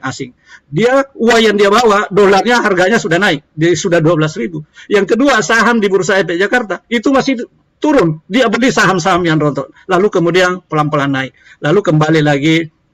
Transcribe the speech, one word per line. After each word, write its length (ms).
asing. 320
Dia, 480
uang 240
yang 160
dia 160
bawa, 400
dolarnya 480
harganya 400
sudah 160
naik, 240
dia 160
sudah 320
dua 160
belas 160
ribu. 240
Yang 280
kedua, 240
saham 400
di 80
Bursa 320
Efek 160
Jakarta, 560
itu 160
masih 320
turun. 480
Dia 240
beli 160
saham-saham 560
yang 160
rontok. 320
Lalu 240
kemudian 480
pelan-pelan 500
naik. 220
Lalu 160
kembali 400
lagi 440